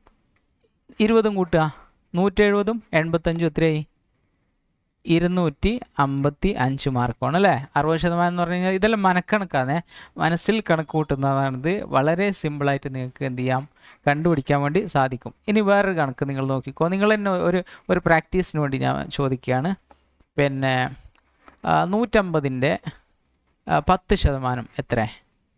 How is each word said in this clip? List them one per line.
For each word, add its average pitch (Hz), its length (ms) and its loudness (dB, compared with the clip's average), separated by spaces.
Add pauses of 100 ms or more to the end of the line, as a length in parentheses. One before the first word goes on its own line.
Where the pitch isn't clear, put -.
(1040)
ഇരുപതും 220 340 4
കൂട്ടുക, 170 260 2 (500)
നൂറ്റി 190 320 2
എഴുപതും 208 360 0 (180)
എൺപത്തഞ്ചും 165 500 0
എത്രയായി? 156 320 0 (1300)
ഇരുന്നൂറ്റി 175 560 0 (320)
അമ്പത്തി 139 460 0 (140)
അഞ്ച് 135 320 -2
മാർക്കാണ്, 123 440 -2
അല്ലേ? 143 260 2 (100)
അറുപത് 151 280 2
ശതമാനം 175 280 0
എന്ന് 175 100 -2
പറഞ്ഞു 170 140 -2
കഴിഞ്ഞാൽ 185 220 0
ഇതെല്ലാം 214 300 2
മനക്കണക്കാണേ, 175 680 0 (460)
മനസ്സിൽ 170 340 2 (140)
കണക്ക് 160 260 -2
കൂട്ടുന്നതാണിത്. 139 760 -2 (220)
വളരെ 165 320 2 (140)
സിമ്പിളായിട്ട് 143 540 -2
നിങ്ങൾക്ക് 127 340 -8
എന്ത് 127 140 -6
ചെയ്യാം? 127 200 0 (460)
കണ്ടുപിടിക്കാൻ 147 560 2
വേണ്ടി 151 160 0 (140)
സാധിക്കും. 131 400 -2 (140)
ഇനി 214 200 2
വേറൊരു 202 320 2
കണക്ക് 139 300 -2
നിങ്ങൾ 135 220 -4
നോക്കിക്കോ. 135 420 -2
നിങ്ങൾ 202 200 2
തന്നെ 202 160 -2 (180)
ഒരു, 180 120 2 (300)
ഒരു 175 160 2
പ്രാക്ടീസിന് 165 560 0
വേണ്ടി 135 240 -2
ഞാൻ 139 320 -4
ചോദിക്കുകയാണ്. 131 520 -2 (680)
പിന്നെ, 135 360 0 (920)
ആ, 160 40 2 (200)
നൂറ്റമ്പതിൻ്റെ, 165 800 0 (960)
ആ, 156 80 2 (120)
പത്ത് 190 320 0
ശതമാനം 131 440 -2 (160)
എത്ര? 113 240 -2 (520)